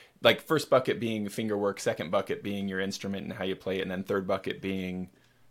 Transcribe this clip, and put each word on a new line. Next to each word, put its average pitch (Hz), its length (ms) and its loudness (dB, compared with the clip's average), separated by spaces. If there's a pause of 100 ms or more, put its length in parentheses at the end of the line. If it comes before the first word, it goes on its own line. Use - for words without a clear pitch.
(240)
like, 117 180 8
first - 300 2
bucket 123 280 4
being 107 300 -2
finger 107 280 -2
work, 101 220 0
second 110 300 -2
bucket 95 320 0
being 101 260 -4
your 95 120 -2
instrument 98 460 -4
and 92 80 -6
how 98 100 -6
you 95 120 -2
play 95 220 -4
it, 90 60 -2
and 92 80 -6
then 92 120 -4
third 98 240 0
bucket 98 320 -2
being 92 500 -4 (420)